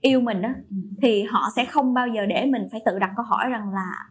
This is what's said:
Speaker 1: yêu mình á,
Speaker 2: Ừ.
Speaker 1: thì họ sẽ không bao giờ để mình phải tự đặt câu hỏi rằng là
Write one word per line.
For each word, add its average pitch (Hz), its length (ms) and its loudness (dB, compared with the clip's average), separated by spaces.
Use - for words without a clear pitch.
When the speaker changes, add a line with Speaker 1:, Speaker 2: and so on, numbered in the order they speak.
Speaker 1:
yêu 262 200 4
mình 214 220 -2
á, 240 120 -2
Speaker 2:
Ừ. 196 60 -8
Speaker 1:
thì 220 200 4
họ 208 200 0
sẽ 247 80 2
không 254 300 2
bao 247 140 2
giờ 214 180 0
để 208 200 0
mình 254 160 2
phải 220 140 -8
tự 196 120 2
đặt 190 180 2
câu 233 120 -2
hỏi - 220 2
rằng 208 240 -4
là 185 180 -4